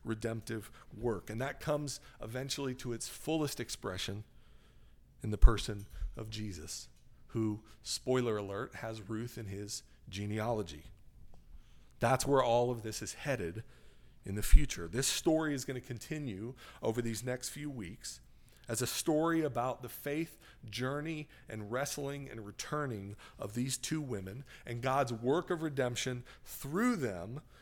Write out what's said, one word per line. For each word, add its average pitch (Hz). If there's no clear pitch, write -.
redemptive 113
work. 107
And 110
that 139
comes 147
eventually 131
to 123
its 113
fullest 156
expression 101
in 107
the 104
person 104
of 110
Jesus, 107
who, 107
spoiler 123
alert, 101
has 110
Ruth 113
in 113
his 101
genealogy. 104
That's 123
where 135
all 120
of 117
this 110
is 101
headed 107
in 98
the 104
future. -
This 113
story 160
is 127
gonna 131
continue 120
over 113
these 113
next 127
few 147
weeks 110
as 120
a 123
story 160
about 123
the 120
faith 151
journey 147
and 107
wrestling 139
and 110
returning 104
of 104
these 127
two -
women 113
and 120
God's 131
work 127
of 165
redemption 127
through 214
them 110